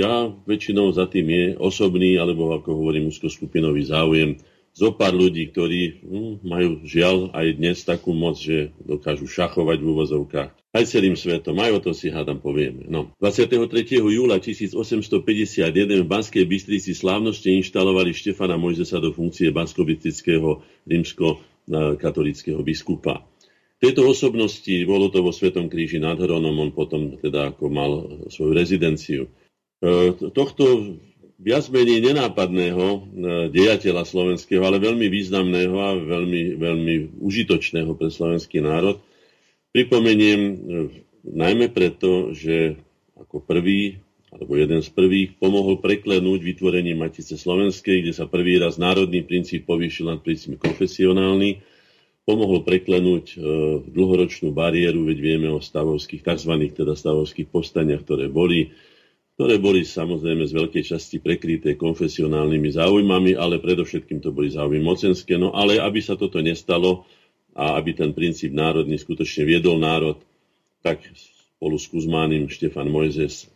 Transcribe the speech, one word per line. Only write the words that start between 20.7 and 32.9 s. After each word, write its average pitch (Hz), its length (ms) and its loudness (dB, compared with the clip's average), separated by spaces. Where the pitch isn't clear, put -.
rímskokatolického 78 1800 -2
biskupa. 78 560 -4
Tejto 131 320 6
osobnosti, 113 640 0
bolo 98 240 4
to 95 80 4
vo 87 80 2
Svetom 87 400 0
kríži 82 320 -4
nad 80 160 -2
Hronom, 80 400 0
on 73 160 -2
potom 76 480 -4
teda 71 320 -2
ako 76 160 -4
mal 73 400 -2
svoju 80 240 0
rezidenciu. 80 720 0
E, 90 400 4
tohto 123 640 2
viac 120 320 0
menej 120 300 4
nenápadného, 92 880 0
e, 101 120 0